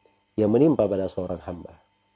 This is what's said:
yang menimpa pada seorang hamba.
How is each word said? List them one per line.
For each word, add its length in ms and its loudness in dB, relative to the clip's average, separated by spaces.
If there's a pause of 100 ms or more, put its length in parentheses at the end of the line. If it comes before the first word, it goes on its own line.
(360)
yang 160 2
menimpa 320 4
pada 240 -2
seorang 400 -8
hamba. 320 -14 (360)